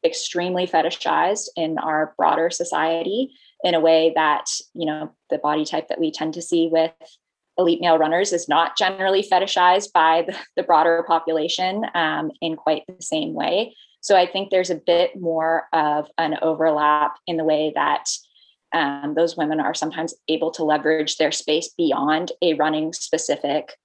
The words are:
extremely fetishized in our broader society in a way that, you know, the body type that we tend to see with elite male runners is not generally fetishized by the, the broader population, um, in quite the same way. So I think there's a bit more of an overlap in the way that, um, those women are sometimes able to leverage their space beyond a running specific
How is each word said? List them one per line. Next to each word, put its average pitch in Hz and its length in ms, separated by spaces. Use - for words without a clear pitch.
extremely 180 640
fetishized 165 880
in 160 220
our 156 400
broader 160 320
society 170 800
in 180 100
a 165 60
way 160 360
that, 156 320
you 170 120
know, 151 240
the 151 80
body 151 260
type 156 240
that - 120
we 160 120
tend 160 220
to 170 80
see 165 260
with 160 240
elite 170 220
male 170 180
runners 165 360
is 170 160
not 160 260
generally 190 480
fetishized 185 720
by 165 340
the, 196 80
the 190 60
broader 165 440
population, 170 800
um, 156 360
in 160 160
quite 156 300
the 185 140
same 160 320
way. 170 400
So 196 160
I 180 80
think 196 240
there's 185 220
a 170 40
bit 170 460
more 165 500
of 151 460
an 156 240
overlap 151 760
in 170 100
the 160 80
way 156 300
that, 151 340
um, 143 420
those 165 220
women 151 220
are 151 160
sometimes 160 400
able 160 220
to 165 140
leverage 151 540
their 156 140
space 156 460
beyond 156 540
a 165 140
running 156 360
specific - 920